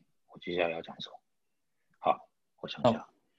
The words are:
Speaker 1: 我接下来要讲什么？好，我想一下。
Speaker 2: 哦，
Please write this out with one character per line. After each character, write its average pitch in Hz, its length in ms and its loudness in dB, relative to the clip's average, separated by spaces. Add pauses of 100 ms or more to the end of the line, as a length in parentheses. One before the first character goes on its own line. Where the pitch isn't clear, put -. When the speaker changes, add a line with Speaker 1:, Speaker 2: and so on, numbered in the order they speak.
(300)
Speaker 1:
我 - 100 -20
接 87 180 -6
下 87 100 4
来 82 40 -2
要 82 100 -6
讲 - 180 -12
什 - 80 -10
么？ - 80 -18 (840)
好， - 180 4 (420)
我 - 80 -10
想 - 140 -10
一 - 20 -10
下。 117 140 6
Speaker 2:
哦， - 60 -10 (340)